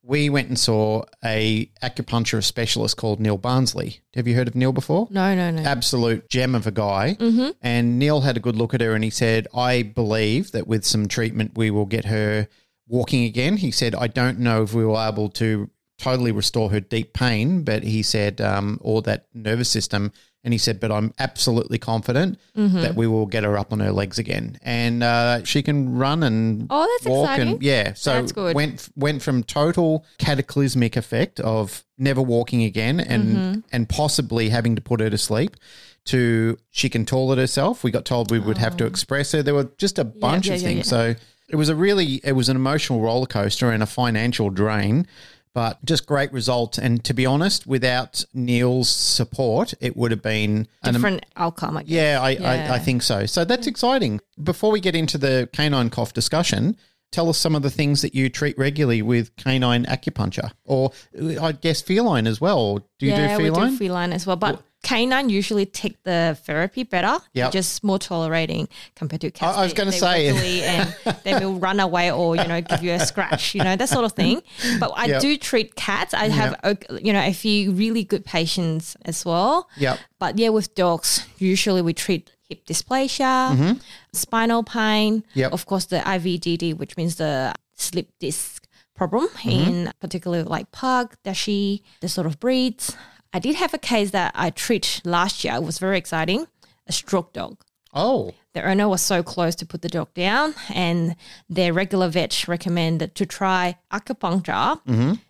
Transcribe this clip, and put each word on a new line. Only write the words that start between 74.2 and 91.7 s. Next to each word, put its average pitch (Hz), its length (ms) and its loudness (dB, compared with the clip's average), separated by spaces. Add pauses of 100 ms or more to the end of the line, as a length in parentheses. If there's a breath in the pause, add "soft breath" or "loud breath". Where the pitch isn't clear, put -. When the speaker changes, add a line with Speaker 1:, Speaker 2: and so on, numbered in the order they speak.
Speaker 2:
But - 180 0
I 233 100 -2
Speaker 1:
Yep. 139 140 2
Speaker 2:
do 294 160 2
treat 226 380 -2
cats. - 400 -4
I 214 140 0
have, - 360 2
Speaker 1:
Yep. 202 260 0
Speaker 2:
a, - 140 -10
you 214 80 4
know, 202 80 4
a 185 140 2
few 208 380 2
really 220 320 0
good 196 200 -2
patients 165 800 -2
as 165 200 -6
well. 214 520 0
Speaker 1:
Yep. 131 220 0 (220 loud breath)
Speaker 2:
But 180 180 -2
yeah, 226 120 4
with 220 260 0
dogs, 175 480 0 (140)
usually 190 440 2
we 165 100 0
treat - 380 -4 (180)
hip - 180 -16
dysplasia, 262 840 0
Speaker 1:
Mm-hmm. 151 200 4 (420 loud breath)
Speaker 2:
spinal 233 480 0
pain, 214 640 0 (100)
Speaker 1:
Yep. 131 180 0
Speaker 2:
of - 140 -6
course 185 180 -2
the - 240 -2
I 190 100 0
V 175 200 -2
D 170 180 -2
D, 170 160 -2
which - 240 -8
means 170 200 -4
the 135 380 -2 (220)
slip - 320 -6 (100)
disc - 480 -8 (280 soft breath)
problem 226 340 0
Speaker 1:
Mm-hmm. - 220 -6
Speaker 2:
in 175 500 2
particularly 175 440 -4
like 165 280 -6
pug, 247 420 -2 (100)
dashi, 202 580 -2 (180 soft breath)